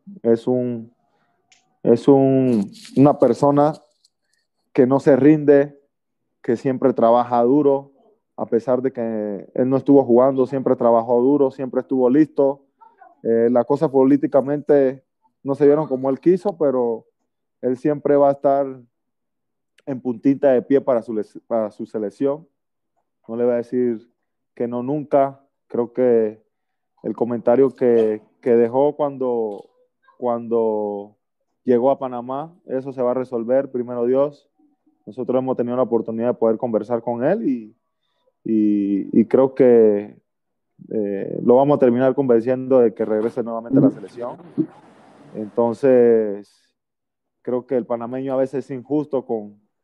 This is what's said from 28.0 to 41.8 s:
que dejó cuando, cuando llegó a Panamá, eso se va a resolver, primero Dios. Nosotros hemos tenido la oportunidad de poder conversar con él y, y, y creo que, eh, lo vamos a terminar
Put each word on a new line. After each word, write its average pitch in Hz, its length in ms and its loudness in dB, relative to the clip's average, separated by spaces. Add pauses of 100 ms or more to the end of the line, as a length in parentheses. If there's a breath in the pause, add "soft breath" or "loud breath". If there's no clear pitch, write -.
que 123 160 0
dejó 131 400 0
cuando, 123 760 -6 (500)
cuando 110 960 -4 (480)
llegó 123 260 2
a 135 80 0
Panamá, 131 560 -10 (120)
eso 131 280 -8
se 131 80 -8
va 123 100 0
a 123 40 -4
resolver, 127 560 -4
primero 123 340 -6
Dios. 139 440 -2 (560)
Nosotros 123 340 -4
hemos 127 180 -4
tenido 120 180 -4
la 127 80 0
oportunidad 113 440 -4
de 120 60 0
poder 113 240 0
conversar 117 440 -4
con 120 220 -6
él 202 240 -2
y, 113 280 -6 (680)
y, 104 760 0
y 110 60 4
creo 135 300 2
que, 110 640 4 (720)
eh, 101 540 -6
lo 120 120 4
vamos 139 220 4
a - 20 -8
terminar 127 340 2